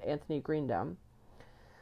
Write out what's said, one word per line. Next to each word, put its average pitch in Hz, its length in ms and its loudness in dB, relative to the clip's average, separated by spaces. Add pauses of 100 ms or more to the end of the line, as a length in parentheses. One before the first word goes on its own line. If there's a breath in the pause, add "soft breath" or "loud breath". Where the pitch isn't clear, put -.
Anthony 147 360 0
Greendom. 143 560 0 (840 soft breath)